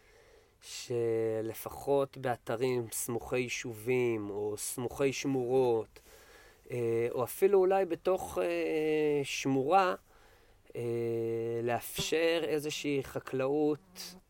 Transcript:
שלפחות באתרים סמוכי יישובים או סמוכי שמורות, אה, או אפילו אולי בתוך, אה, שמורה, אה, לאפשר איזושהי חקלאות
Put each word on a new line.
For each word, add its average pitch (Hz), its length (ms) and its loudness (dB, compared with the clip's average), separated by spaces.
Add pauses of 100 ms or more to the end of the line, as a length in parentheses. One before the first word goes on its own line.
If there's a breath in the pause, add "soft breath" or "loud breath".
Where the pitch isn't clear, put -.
(600 soft breath)
שלפחות 113 1600 -2
באתרים 123 760 -2
סמוכי - 460 -2
יישובים 117 920 0
או 104 260 -4
סמוכי 131 560 -2
שמורות, 123 880 0 (720 loud breath)
אה, 117 400 0
או 123 140 -2
אפילו 196 340 4
אולי 190 260 6
בתוך, 180 540 -2
אה, 156 840 2
שמורה, 151 720 2 (840 soft breath)
אה, 117 840 -2
לאפשר 160 800 0
איזושהי 147 600 -2
חקלאות 143 1080 -2 (160)